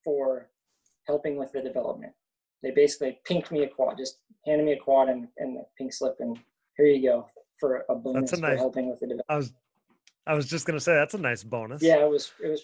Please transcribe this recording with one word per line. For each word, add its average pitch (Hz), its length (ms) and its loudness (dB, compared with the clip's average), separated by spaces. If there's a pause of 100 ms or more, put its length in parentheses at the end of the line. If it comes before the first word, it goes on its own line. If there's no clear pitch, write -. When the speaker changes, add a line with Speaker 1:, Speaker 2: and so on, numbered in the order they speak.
Speaker 1:
for 131 480 -2 (560)
helping 147 300 -2
with 135 160 -8
the 139 80 -6
development." - 540 -8 (480)
They 135 80 -6
basically 143 560 2
pinked 175 260 -2
me 147 120 2
a 135 40 0
quad, - 300 -2
just - 220 -10 (260)
handed 151 180 2
me 147 80 4
a 139 80 -2
quad 135 300 4
and, 123 260 -4
and 127 220 -8
the - 80 -14 (100)
pink 131 160 -10
slip, 131 280 -4
and, 120 180 -6 (400)
"Here 147 80 8
you 135 240 4
go 120 180 0 (320)
for 131 280 -2
a 127 60 -2
bonus 127 360 -2
Speaker 2:
That's - 20 -4
a 175 60 0
Speaker 1:
for 165 40 -6
Speaker 2:
nice 143 160 2
Speaker 1:
helping 127 320 -2
with 120 100 -8
the 123 60 -6
development." 123 220 -8
Speaker 2:
I 151 80 0
was, 139 160 -4 (760)
I 156 80 0
was 147 120 0
just 156 200 -6
gonna 156 140 -2
say, 170 140 2
that's 147 200 2
a 214 40 -6
nice 117 260 -2
bonus. 117 380 -8
Speaker 1:
Yeah, 160 220 8
it 151 60 6
was, 143 220 -2 (100)
it - 60 -4
was 151 160 -4